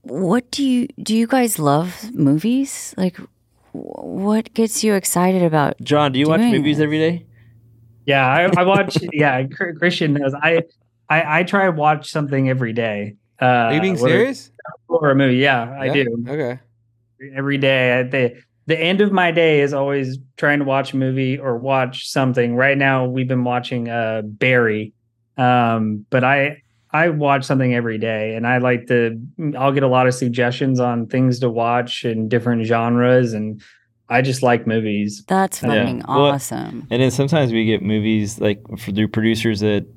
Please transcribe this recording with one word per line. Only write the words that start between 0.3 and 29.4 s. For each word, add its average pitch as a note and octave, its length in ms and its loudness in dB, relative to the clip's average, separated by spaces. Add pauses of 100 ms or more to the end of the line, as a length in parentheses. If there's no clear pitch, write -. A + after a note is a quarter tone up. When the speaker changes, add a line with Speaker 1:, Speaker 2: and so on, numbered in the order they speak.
Speaker 1:
do C#4+ 140 -4
you, B3 240 0 (140)
do G#3+ 120 -4
you A3+ 120 2
guys A#3+ 320 0
love E3 560 0
movies? G#3+ 800 0
Like, F#3 200 -2 (560)
wh-, - 20 -18
what F#3+ 800 -4
gets A3+ 300 -2
you G#3+ 100 2
excited F#3 480 2
about D#3 400 2
Speaker 2:
John, D3 300 2
do B2+ 60 0
you C#3+ 100 2
watch E3 120 2
Speaker 1:
doing A#3 120 4
Speaker 2:
movies D3+ 260 2
Speaker 1:
this? D#3 60 2
Speaker 2:
every D3+ 140 0
day? E3+ 280 -2 (800)
Speaker 3:
Yeah, C#3 200 4
I, E3+ 340 2
I F3+ 40 4
watch, F#3+ 320 2 (100)
Speaker 2:
<laughs> F3 60 -8
Speaker 3:
yeah, C#3+ 340 2
Chr-, F3 260 -8
Christian E3+ 420 0
knows. C#3 200 -2
I, D#3+ 280 2 (460)
I, D#3 320 2
I - 20 0
try F#3+ 240 2
to F3+ 60 2
watch D3+ 380 0
something C#3 380 -2
every C3 240 -2
day. G#2 440 -4 (240)
Uh, C3+ 40 2
Speaker 4:
Are A#2+ 300 4
you D3+ 60 2
being F#3+ 140 0
Speaker 3:
whether B2+ 140 0
Speaker 4:
serious? A3+ 420 0 (380)
Speaker 3:
or D#3+ 220 2
a C3+ 40 4
movie, C3+ 220 4
yeah, B2+ 420 0
I C3+ 80 -6
Speaker 4:
Yeah? C3 60 -2
Speaker 3:
do. A#2 360 -2
Speaker 4:
Okay. C3+ 320 -6 (760)
Speaker 3:
Every C#3 220 -2
day. C3+ 320 2 (100)
At B2+ 100 -4
the, B2+ 240 0 (320)
the D#3 120 0
end F3 220 0
of G#3 120 2
my F3+ 180 2
day D#3+ 300 4
is C#3 140 0
always C#3 440 -2 (180)
trying D3 240 0
to C#3+ 40 -2
watch C3+ 280 -2
a C#3+ 40 -4
movie C3 420 -2
or C3 200 -4
watch C3 500 -2
something. B2 480 0
Right C#3 220 2
now, C3 280 2
we've B2+ 220 -4
been B2+ 160 0
watching, B2 440 -4
uh, A2+ 360 -2
Barry. A2 680 0 (440)
Um, A2+ 760 2
but B2+ 140 2
I, C#3 380 0 (300)
I E3 180 2
watch C#3+ 340 2
something C3 300 0
every A#2 240 -2
day, A2 380 -4
and A2+ 100 -4
I B2 120 2
like B2 280 0
to, A#2 320 0 (400)